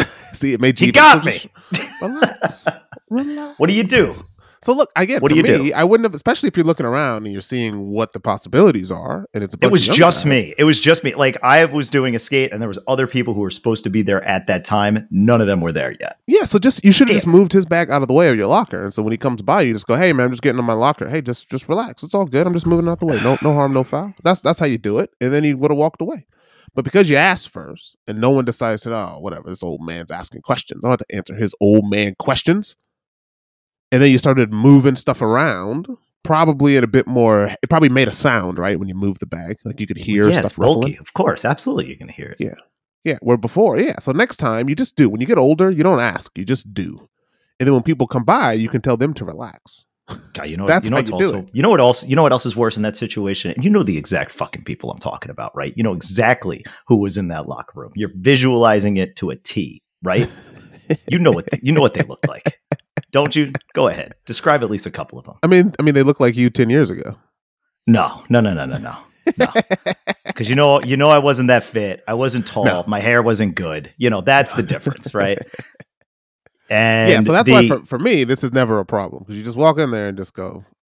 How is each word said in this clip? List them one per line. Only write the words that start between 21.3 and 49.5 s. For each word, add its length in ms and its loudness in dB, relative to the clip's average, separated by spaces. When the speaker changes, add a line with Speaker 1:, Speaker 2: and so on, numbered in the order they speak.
Speaker 1:
just 160 -10
relax. 340 -6
It's 140 -6
all 100 0
good. 220 0
I'm 60 -2
just 120 -4
moving 220 2
out 140 -4
the 40 -2
way. 160 0
No, 220 0
no 100 2
harm, 200 0
no 100 0
foul." 300 -8
That's, 180 2
that's 180 0
how 60 -2
you 120 -2
do 220 -4
it. 200 -4
And 140 -2
then 100 0
he 100 0
would 180 0
have 60 -2
walked 240 -2
away. 220 -8
But 120 -4
because 240 4
you 80 4
asked 320 0
first, 480 -20
and 140 -8
no 80 2
one 160 2
decides 380 -4
to, 120 -8
"Oh, 240 -8
whatever, 300 -12
this 120 -12
old 240 -10
man's 240 -12
asking 340 -14
questions. 420 -6
I 20 -4
don't 140 2
have 40 -16
to 100 -12
answer 200 -10
his 240 -4
old 300 4
man 280 -2
questions." 600 -2
And 100 4
then 80 8
you 80 6
started 340 0
moving 440 6
stuff 260 -4
around, 640 -2
probably 540 2
in 60 2
a 40 2
bit 180 2
more, 460 2
it 80 -4
probably 200 4
made 180 2
a 40 -4
sound, 460 -2
right, 220 -4
when 100 -8
you 60 -10
moved 240 -4
the 80 -12
bag. 360 -12
Like, 160 -12
you 60 -8
could 140 -8
hear 300 4
Speaker 2:
Yeah, 100 6
Speaker 1:
stuff 60 0
Speaker 2:
it's 120 -6
bulky. 220 4
Speaker 1:
ruffling. 180 -4
Speaker 2:
Of 160 -20
course, 320 -2
absolutely 460 -4
you 60 -18
can 100 -18
hear 220 -18
it. 100 -20
Speaker 1:
Yeah. 160 -8
Yeah, 180 -4
where 160 2
before, 400 0
yeah. 220 -2
So 120 -4
next 260 -2
time, 300 -2
you 60 -2
just 220 -6
do. 160 4
When 100 -4
you 60 -4
get 100 2
older, 320 4
you 140 0
don't 160 2
ask. 360 -4
You 80 -8
just 300 -6
do. 340 -8
And 80 -2
then 80 6
when 80 2
people 240 2
come 160 -4
by, 300 2
you 140 -2
can 140 -4
tell 160 0
them 160 -2
to 120 -12
relax. 600 -16